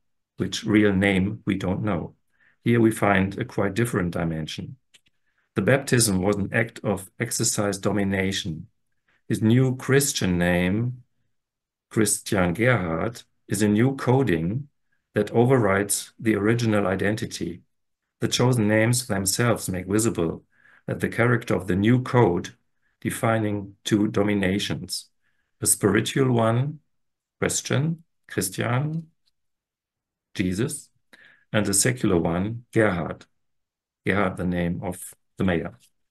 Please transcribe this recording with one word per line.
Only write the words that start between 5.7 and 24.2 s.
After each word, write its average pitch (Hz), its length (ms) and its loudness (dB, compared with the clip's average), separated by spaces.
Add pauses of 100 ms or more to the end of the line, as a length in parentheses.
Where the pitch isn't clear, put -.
was 101 140 2
an 101 140 -4
act 117 320 -2
of 95 360 -4
exercise 110 580 -2
domination. 98 920 -2 (600)
His 110 160 -2
new 127 320 4
Christian 127 640 2
name, 92 640 0 (880)
Christian 95 640 0
Gerhard, 95 640 -2 (260)
is 101 140 -4
a 107 60 4
new 117 280 2
coding 120 720 0 (440)
that 104 180 0
overrides 110 880 2
the 110 180 0
original 107 520 2
identity. - 760 -4 (600)
The 117 60 0
chosen 123 400 2
names 110 380 2
themselves 101 640 -2
make 90 160 -6
visible 95 580 0 (440)
that 117 120 -4
the 95 200 -4
character 120 340 2
of 90 140 -2
the 92 80 0
new 117 260 4
code 110 540 0 (460)
defining 104 800 -2
two 107 240 2
dominations, 101 1040 -2 (500)